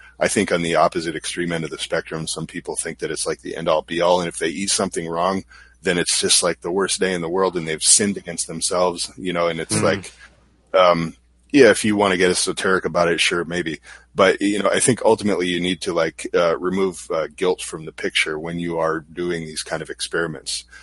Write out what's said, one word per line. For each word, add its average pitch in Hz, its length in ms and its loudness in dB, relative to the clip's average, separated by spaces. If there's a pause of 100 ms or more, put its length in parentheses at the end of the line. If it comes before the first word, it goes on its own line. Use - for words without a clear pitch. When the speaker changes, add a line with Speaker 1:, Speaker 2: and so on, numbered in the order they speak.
(200)
Speaker 1:
I - 80 2
think 101 240 2
on 87 100 2
the 82 140 2
opposite 82 400 2
extreme 87 360 -6
end 80 120 -4
of 73 60 -8
the 76 80 -10
spectrum, 82 480 -6
some 82 200 -8
people 80 300 -10
think 80 240 -8
that 78 100 -6
it's, - 160 -6
like, 80 160 -6
the - 140 -10
end 82 120 -6
all 78 140 2
be 85 180 -4
all, 90 200 4
and 85 80 -2
if - 100 -10
they 82 100 -2
eat 92 220 -4
something 92 380 -2
wrong, 92 360 -2 (360)
then 90 160 0
it's - 240 -2
just, - 220 2
like, 87 180 0
the 87 120 -4
worst 95 280 -2
day 92 140 0
in 87 80 -4
the 80 60 -4
world 90 280 0
and 80 100 -4
they've 78 160 -4
sinned 101 340 2
against 85 300 -8
themselves, 87 720 -2
you 90 160 -6
know, 87 160 0
and 82 120 -4
it's 92 160 -4
Speaker 2:
Mm. 107 60 0
Speaker 1:
like, 98 300 0 (640)
um, 85 400 6 (380)
yeah, 131 180 10
if - 140 2
you 107 120 2
wanna 98 220 4
get 90 120 4
esoteric 92 540 0
about 85 240 2
it, 85 120 0
sure, 87 240 0
maybe. 82 360 -4 (340)
But, 95 260 6
you 101 200 0
know, 98 80 2
I 95 120 2
think 120 240 2
ultimately 104 420 2
you 87 140 0
need 90 220 -2
to, 90 120 -2
like, 82 400 -2
uh, 85 240 4
remove, 90 520 -2
uh, 80 240 -2
guilt 90 280 -2
from 80 240 -10
the 76 60 -12
picture - 460 -4
when 85 200 -6
you 85 200 -4
are 80 220 0
doing 82 460 -6
these 78 160 -10
kind 80 180 -6
of 78 80 -12
experiments. - 760 -6 (180)